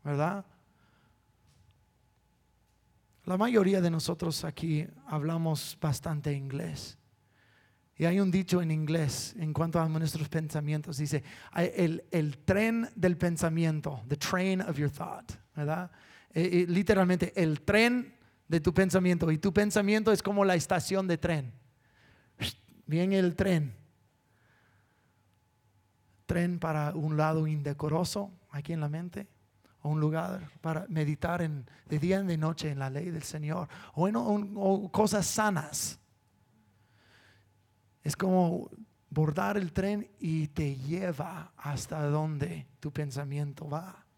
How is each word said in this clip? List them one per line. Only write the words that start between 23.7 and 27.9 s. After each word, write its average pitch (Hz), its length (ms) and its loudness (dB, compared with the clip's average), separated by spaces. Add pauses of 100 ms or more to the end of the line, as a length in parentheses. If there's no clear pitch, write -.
Tren 175 320 0
para 156 380 -2
un 156 220 -2
lado 156 300 2
indecoroso 156 840 -2 (200)